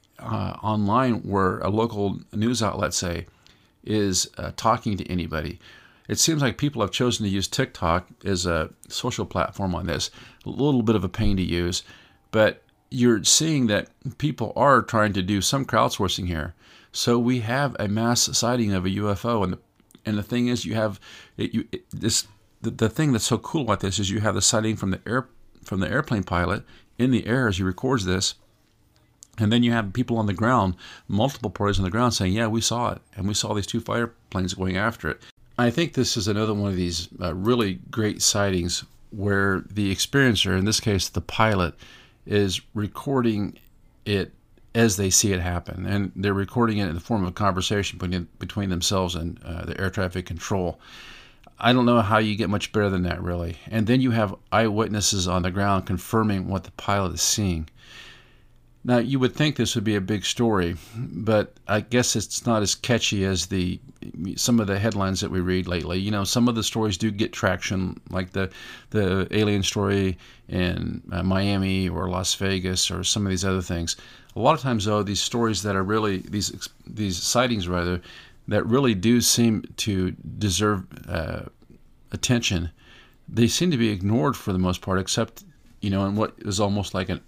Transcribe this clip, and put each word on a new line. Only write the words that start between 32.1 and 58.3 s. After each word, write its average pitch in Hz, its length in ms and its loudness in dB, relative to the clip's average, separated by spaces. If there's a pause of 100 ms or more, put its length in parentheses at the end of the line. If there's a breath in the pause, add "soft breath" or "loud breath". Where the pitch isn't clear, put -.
saying, 92 180 0
"Yeah, 113 140 0
we 110 140 0
saw 113 320 -2
it, - 80 -12 (140)
and 95 120 -4
we 104 80 -2
saw 107 180 -2
these 104 140 -2
two 117 120 -4
fighter 113 360 -2 (160)
planes 92 240 -2
going 92 200 -2
after 107 320 -2
it." - 140 -6 (380 loud breath)
I 120 100 4
think 156 240 0
this 127 220 0
is 104 140 -2
another 107 240 0
one 101 180 0
of 92 60 -2
these, 85 320 -2 (120)
uh, 87 140 -2
really 101 460 0 (100)
great 107 300 -2
sightings 95 640 0 (260)
where 98 580 0
the 101 240 0
experiencer, 95 640 2
in 95 60 2
this 110 160 2
case 98 300 0
the - 100 -6
pilot, 98 560 2 (500 loud breath)
is 101 360 0 (120)
recording 110 840 -2 (480)
it 101 260 0 (420)
as 113 220 4
they 98 140 2
see 98 240 4
it 90 80 0
happen, 87 440 -4
and 98 300 -2
they're 98 180 2
recording 107 440 0
it 101 100 0
in 82 80 -4
the 87 60 -6
form 107 220 0
of 90 60 0
a 87 40 -6
conversation 95 640 0
between, 90 400 -4
between 98 320 -4
themselves 90 460 0
and, 85 280 -6
uh, 82 220 -8
the 82 160 -6
air 95 80 -2
traffic 92 360 -4
control. 90 540 -4 (800 loud breath)
I 117 140 4
don't 123 120 4
know 120 160 6
how 107 180 4
you 110 160 2
get 98 140 -2
much 101 220 -2
better 104 180 2
than 92 140 2
that, 87 180 -2
really. 87 360 -4 (100)
And 110 180 0
then 127 160 4
you 127 100 2
have 107 240 2 (160)
eyewitnesses 104 760 2
on 90 140 2
the 90 100 0
ground 98 340 0
confirming 98 600 0
what 92 160 -2
the - 80 -16
pilot 98 420 -2
is 82 80 -4
seeing. 87 480 0 (1120 loud breath)